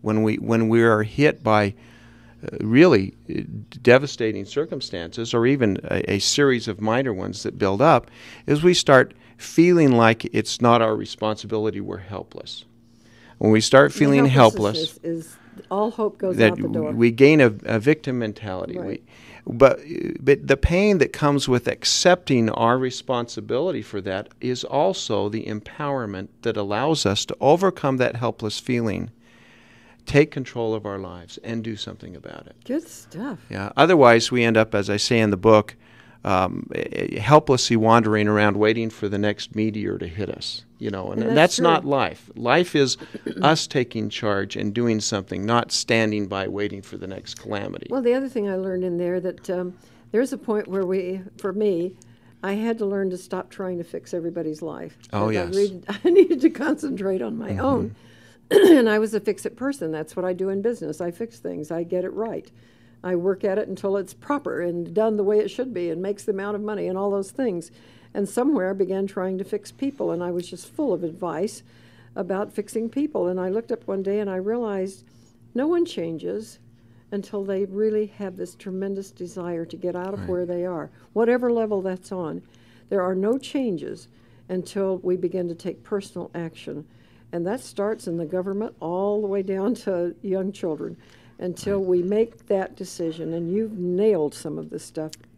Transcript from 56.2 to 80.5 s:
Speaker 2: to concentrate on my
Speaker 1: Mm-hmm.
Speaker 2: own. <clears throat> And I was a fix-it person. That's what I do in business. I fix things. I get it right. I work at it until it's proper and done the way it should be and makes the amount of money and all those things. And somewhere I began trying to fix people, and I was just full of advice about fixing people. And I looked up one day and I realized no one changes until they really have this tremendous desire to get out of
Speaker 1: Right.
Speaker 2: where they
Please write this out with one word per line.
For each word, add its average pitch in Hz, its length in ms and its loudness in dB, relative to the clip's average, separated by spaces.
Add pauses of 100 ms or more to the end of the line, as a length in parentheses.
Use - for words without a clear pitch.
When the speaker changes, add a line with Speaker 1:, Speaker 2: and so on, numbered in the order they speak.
Speaker 2:
to 320 80 4
concentrate 214 720 -2
on 226 160 -6
my 220 140 -8
Speaker 1:
Mm-hmm. 196 100 -4
Speaker 2:
own. 254 340 0 (540)
<clears throat> - 20 -4
And 320 380 8
I 214 100 4
was 220 140 -2
a 208 60 -2
fix-it - 380 -6
person. 254 340 -6
That's 156 240 -8
what 180 80 -4
I 185 80 -2
do 185 180 -4
in 196 120 -4
business. 190 400 -6
I 175 100 -4
fix 226 280 -12
things. 175 300 -10
I 170 140 -6
get 180 220 -4
it - 80 -8
right. 220 360 -8 (540)
I 180 120 -2
work 185 280 -2
at 196 140 0
it 214 100 -4
until 190 300 -4
it's 190 160 -8
proper 277 480 -6
and 170 320 -6
done 214 240 0
the 208 60 -2
way 208 160 2
it 202 120 -2
should 247 220 -8
be 175 160 -6
and 165 120 -6
makes 202 220 -6
the 220 80 -2
amount 202 240 -6
of 202 60 -8
money 202 260 -6
and 185 100 -4
all 202 140 -2
those 196 200 -4
things. 185 400 -4 (420)
And 202 140 -4
somewhere 233 420 0
I 196 40 -2
began 190 320 -2
trying 190 340 -6
to 196 40 -8
fix 208 300 -8
people, 269 380 -6
and 170 120 -4
I 175 80 -4
was 175 180 -6
just - 240 -16
full 277 200 -2
of 170 100 -4
advice 170 580 -6 (540)
about 196 380 -6
fixing 220 360 -6
people. 277 380 -2
And 185 100 -2
I 185 120 -4
looked 226 240 -6
up - 120 -8
one 196 160 -4
day 196 200 -2
and 202 80 -6
I 185 80 -6
realized 196 640 -6 (500)
no 262 140 -2
one 339 180 0
changes 175 720 -8 (520)
until 202 320 -6
they 196 220 -4
really 214 420 -2
have 190 300 -12
this 180 180 -10
tremendous 196 560 -8
desire 175 540 -10
to 165 100 -14
get 175 200 -6
out 185 180 -8
of 196 80 -8
Speaker 1:
Right. 185 80 -8
Speaker 2:
where 180 160 -2
they 175 200 -4